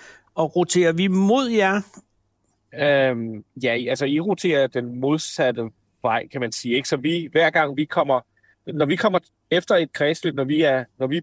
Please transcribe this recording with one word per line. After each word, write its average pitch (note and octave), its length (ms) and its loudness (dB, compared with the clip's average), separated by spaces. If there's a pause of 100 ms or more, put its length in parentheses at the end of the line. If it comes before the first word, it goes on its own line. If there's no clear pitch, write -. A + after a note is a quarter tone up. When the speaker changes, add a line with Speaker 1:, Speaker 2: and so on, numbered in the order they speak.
(360)
Speaker 1:
Og D#3 200 -2
roterer F3 360 2
vi F3+ 160 0
mod G3 420 2
jer? G3+ 320 2 (960)
Speaker 2:
Øhm, B2+ 640 0 (200)
ja, A#2+ 100 2
i, B2 140 -4
altså, C3 180 -2
I C#3+ 140 0
roterer E3+ 480 0
den B2 320 -6
modsatte C3 680 -2 (320)
vej, A#2 260 -2
kan C3+ 140 -8
man A#2 100 -4
sige, A#2+ 240 -4
ikke? C#3 140 -2
Så D3 80 0
vi, D#3+ 340 -4
hver D#3+ 180 4
gang D3 280 0
vi D3+ 80 0
kommer, C#3+ 360 0 (460)
når D3+ 180 -2
vi D3+ 100 0
kommer F#3 240 2 (320)
efter - 240 2
et E3 180 0
kredsløb, D3+ 420 -2
når C#3 80 -2
vi D3 180 0
er, C3+ 220 2 (160)
når C3 80 -2
vi D#3 160 -4